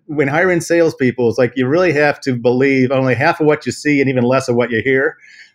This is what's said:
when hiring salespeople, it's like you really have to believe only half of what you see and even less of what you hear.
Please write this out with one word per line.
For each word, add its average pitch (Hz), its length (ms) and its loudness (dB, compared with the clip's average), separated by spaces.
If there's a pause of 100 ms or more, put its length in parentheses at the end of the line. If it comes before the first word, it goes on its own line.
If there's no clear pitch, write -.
when 147 220 -2
hiring 170 340 0
salespeople, 139 680 0
it's 101 80 -4
like 127 180 0
you 127 120 -2
really 170 240 2
have 147 300 0
to 131 140 -2
believe 127 560 0
only 131 240 0
half 143 240 0
of 151 80 0
what 147 180 0
you 123 60 -6
see 147 280 -2
and 135 100 0
even 127 140 0
less 131 240 0
of 120 80 0
what 120 140 0
you 113 140 -2
hear. 135 340 0 (380)